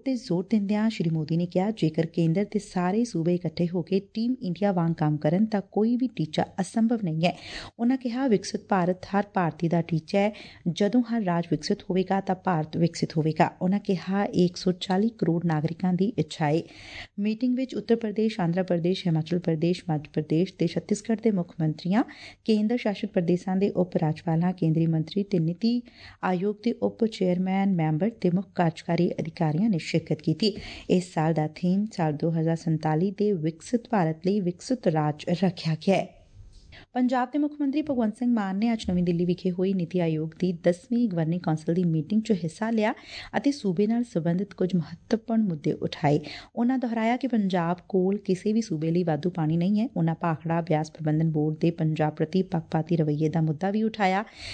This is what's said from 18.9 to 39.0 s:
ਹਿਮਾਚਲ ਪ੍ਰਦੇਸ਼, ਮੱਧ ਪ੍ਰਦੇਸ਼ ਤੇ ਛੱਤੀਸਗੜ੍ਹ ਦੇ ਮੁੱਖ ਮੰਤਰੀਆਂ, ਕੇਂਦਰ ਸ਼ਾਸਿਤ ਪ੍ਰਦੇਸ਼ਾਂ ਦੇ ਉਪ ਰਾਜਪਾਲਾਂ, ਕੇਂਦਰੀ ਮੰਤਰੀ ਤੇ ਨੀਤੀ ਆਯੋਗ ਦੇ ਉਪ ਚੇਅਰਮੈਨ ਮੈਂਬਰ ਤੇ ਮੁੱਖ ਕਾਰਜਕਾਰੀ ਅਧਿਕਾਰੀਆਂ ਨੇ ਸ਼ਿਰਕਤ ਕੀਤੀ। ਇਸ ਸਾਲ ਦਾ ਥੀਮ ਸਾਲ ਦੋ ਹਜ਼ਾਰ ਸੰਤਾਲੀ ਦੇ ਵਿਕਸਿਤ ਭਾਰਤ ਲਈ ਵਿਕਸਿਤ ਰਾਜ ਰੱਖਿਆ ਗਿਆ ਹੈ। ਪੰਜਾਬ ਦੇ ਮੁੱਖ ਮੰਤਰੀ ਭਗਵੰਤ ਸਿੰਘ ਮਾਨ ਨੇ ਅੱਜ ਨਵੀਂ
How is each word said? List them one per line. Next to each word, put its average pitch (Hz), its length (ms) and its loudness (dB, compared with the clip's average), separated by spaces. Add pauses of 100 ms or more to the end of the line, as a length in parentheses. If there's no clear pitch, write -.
ਹਿਮਾਚਲ 160 320 0
ਪ੍ਰਦੇਸ਼, 170 500 0
ਮੱਧ 151 240 -2
ਪ੍ਰਦੇਸ਼ 156 400 0
ਤੇ 170 140 0
ਛੱਤੀਸਗੜ੍ਹ 208 560 -2
ਦੇ 226 80 4
ਮੁੱਖ 175 300 -2
ਮੰਤਰੀਆਂ, 175 420 0 (420)
ਕੇਂਦਰ 214 320 2
ਸ਼ਾਸਿਤ 208 340 -4
ਪ੍ਰਦੇਸ਼ਾਂ 180 440 2
ਦੇ 196 140 2
ਉਪ 180 280 -2
ਰਾਜਪਾਲਾਂ, 165 560 0
ਕੇਂਦਰੀ 165 340 2
ਮੰਤਰੀ 160 360 0
ਤੇ 180 160 0
ਨੀਤੀ 220 420 0 (420)
ਆਯੋਗ 185 400 0
ਦੇ 233 80 2
ਉਪ 202 340 -2
ਚੇਅਰਮੈਨ 190 720 2
ਮੈਂਬਰ 156 340 2
ਤੇ 180 200 0
ਮੁੱਖ 185 260 0
ਕਾਰਜਕਾਰੀ 170 560 0
ਅਧਿਕਾਰੀਆਂ 156 440 -2
ਨੇ 202 220 2
ਸ਼ਿਰਕਤ 160 440 -2
ਕੀਤੀ। 196 320 0 (360)
ਇਸ 180 240 2
ਸਾਲ 165 200 2
ਦਾ 156 220 0
ਥੀਮ 185 300 0
ਸਾਲ 160 280 -2
ਦੋ 160 180 0
ਹਜ਼ਾਰ 165 240 0
ਸੰਤਾਲੀ 160 560 0
ਦੇ 208 220 0
ਵਿਕਸਿਤ 160 560 -2
ਭਾਰਤ 160 360 0
ਲਈ 202 140 2
ਵਿਕਸਿਤ 185 480 -2
ਰਾਜ 151 380 0 (180)
ਰੱਖਿਆ 160 320 0
ਗਿਆ 190 200 2
ਹੈ। - 160 -2 (840)
ਪੰਜਾਬ 247 400 0
ਦੇ 294 60 0
ਮੁੱਖ 294 220 0
ਮੰਤਰੀ 285 200 0
ਭਗਵੰਤ 240 360 0
ਸਿੰਘ 247 160 2
ਮਾਨ 196 240 0
ਨੇ 233 160 2
ਅੱਜ 220 160 -4
ਨਵੀਂ 180 140 2